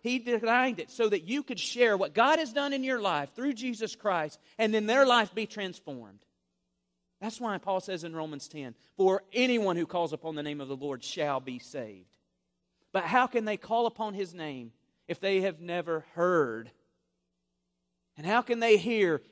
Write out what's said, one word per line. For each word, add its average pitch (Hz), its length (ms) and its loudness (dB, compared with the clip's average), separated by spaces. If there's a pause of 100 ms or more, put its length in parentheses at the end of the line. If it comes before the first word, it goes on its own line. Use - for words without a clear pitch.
He 247 180 0
designed 233 600 0
it - 80 -10
so 226 180 0
that 202 160 0
you 254 200 -4
could 233 180 -8
share 233 340 2
what 175 180 -2
God 277 260 6
has 302 120 -4
done 285 220 -2
in 269 100 -2
your 262 160 -2
life 160 340 -2
through 269 200 -2
Jesus 226 420 -6
Christ 165 420 -2 (200)
and 220 160 2
then 214 120 2
their 254 200 6
life 240 280 4
be 220 140 -4
transformed. 135 800 -10 (960)
That's 220 180 -8
why 220 180 -4
Paul 190 220 -2
says 185 240 -8
in 165 100 -8
Romans 156 360 -8
ten, 135 260 -12 (220)
"For 190 340 4
anyone 233 460 2
who 170 100 -2
calls 170 240 -2
upon 156 240 -8
the 147 80 -6
name 147 160 -8
of 139 80 -10
the 139 80 -6
Lord 135 300 -8
shall 143 340 -2
be 131 180 -10
saved." 110 600 -12 (760)
But 185 140 -2
how 247 220 2
can 233 180 -2
they 214 100 -2
call 233 300 -2
upon 220 280 -4
his 190 200 -8
name 139 400 -10 (340)
if 175 140 -6
they 196 180 2
have 180 220 -2
never 170 400 -4
heard? 147 720 0 (1400)
And 147 80 -12
how 214 160 2
can 240 180 -2
they 226 160 8
hear 190 560 2